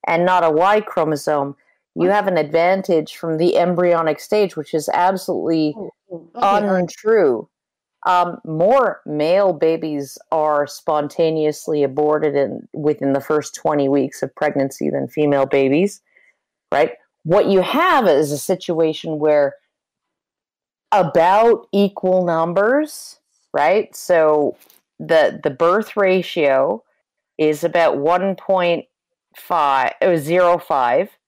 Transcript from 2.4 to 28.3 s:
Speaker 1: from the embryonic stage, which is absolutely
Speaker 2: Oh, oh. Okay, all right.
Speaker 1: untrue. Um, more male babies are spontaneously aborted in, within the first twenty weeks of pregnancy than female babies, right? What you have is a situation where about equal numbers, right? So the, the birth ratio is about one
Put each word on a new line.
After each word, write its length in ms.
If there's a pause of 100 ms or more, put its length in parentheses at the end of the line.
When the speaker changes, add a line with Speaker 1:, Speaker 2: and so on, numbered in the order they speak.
Speaker 1:
from 220
the 200
embryonic 600
stage, 380
which 160
is 160
absolutely 880
Speaker 2:
Oh, 140 (200)
oh. 40
Okay, 140 (160)
all 180
right. 160
Speaker 1:
untrue. 680 (600)
Um, 360
more 600
male 480
babies 640 (140)
are 360
spontaneously 1160
aborted 520
in, 380
within 400
the 80
first 340
twenty 320
weeks 340
of 140
pregnancy 540
than 180
female 380
babies, 560 (720)
right? 200 (320)
What 240
you 140
have 460
is 240
a 60
situation 800
where 380 (1400)
about 800
equal 520
numbers, 920 (340)
right? 440
So 600 (440)
the, 420
the 80
birth 480
ratio 840 (560)
is 240
about 340
one 380